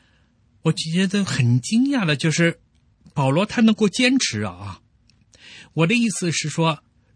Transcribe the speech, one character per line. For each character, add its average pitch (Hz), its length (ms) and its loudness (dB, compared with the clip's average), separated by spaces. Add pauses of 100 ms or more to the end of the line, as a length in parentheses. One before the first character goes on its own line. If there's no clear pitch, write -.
(600)
我 160 100 0
觉 170 340 -2
得 196 200 -2
很 127 340 2
惊 247 300 0
讶 247 160 0
的 147 100 0
就 156 160 -2
是， 170 300 0 (520)
保 135 160 0
罗 175 160 2
他 - 140 -6
能 220 160 6
够 214 140 2
坚 254 280 0
持 107 260 -2
啊。 95 380 -12 (920)
我 160 120 0
的 196 80 0
意 233 140 2
思 175 240 -4
是 - 160 -4
说， 160 340 -2 (340)